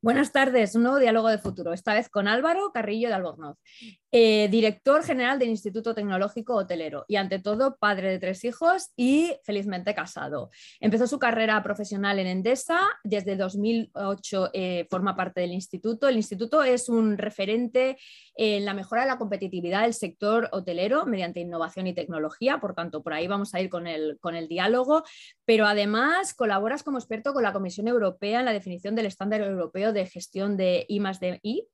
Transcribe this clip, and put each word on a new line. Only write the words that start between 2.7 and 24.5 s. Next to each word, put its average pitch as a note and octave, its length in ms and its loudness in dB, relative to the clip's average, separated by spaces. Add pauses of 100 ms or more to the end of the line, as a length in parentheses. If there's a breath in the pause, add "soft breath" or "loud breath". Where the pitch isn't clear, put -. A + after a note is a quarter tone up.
Carrillo A3 340 -2
de A3 60 0
Albornoz, D#3+ 420 -6 (560 loud breath)
eh, G#3+ 380 6
director A3+ 520 4
general C4+ 360 0
del A#3+ 100 2
Instituto A3 460 -4
Tecnológico G#3 640 -2
Hotelero E3 520 -4
y, G#3 80 0
ante G3 220 0
todo, A3 400 0
padre G3 320 0
de F#3+ 80 -2
tres F#3 260 -6
hijos E4 520 0
y C#4+ 360 4 (120)
felizmente G3+ 500 -4
casado. D3 560 -8 (280 loud breath)
Empezó A3 280 2
su C#4 120 -2
carrera A3 440 2
profesional G3+ 560 -2
en F#3 80 0
Endesa, A#3 540 0 (220)
desde G3 340 -2
dos F#3+ 200 -2
mil A3+ 380 0
ocho, G3 580 -2
eh, F3+ 380 -2
forma F#3 260 0
parte F#3 240 -4
del F3+ 120 -2
instituto. A3 540 -4
El C4 100 4
instituto A3+ 460 0
es B3 280 2
un A3 260 4
referente A3+ 800 0 (400 loud breath)
en G#3 300 0
la G3 80 -4
mejora G#3 280 -2
de C4+ 60 2
la B3+ 80 0
competitividad F#3+ 680 -2
del A#3 120 2
sector G#3 580 0
hotelero G3 540 0
mediante F#3 340 -2
innovación E3+ 460 -4
y F3+ 80 -4
tecnología, E3+ 680 -2
por F#3+ 140 -6
tanto, D#3+ 280 -6
por D#3 120 -6
ahí E3 120 -2
vamos G3+ 280 -4
a F3+ 80 -2
ir F#3 80 -4
con F3 160 -6
el, D#3 340 -4
con E3+ 140 -6
el E3 140 -8
diálogo, B3 540 2 (440 loud breath)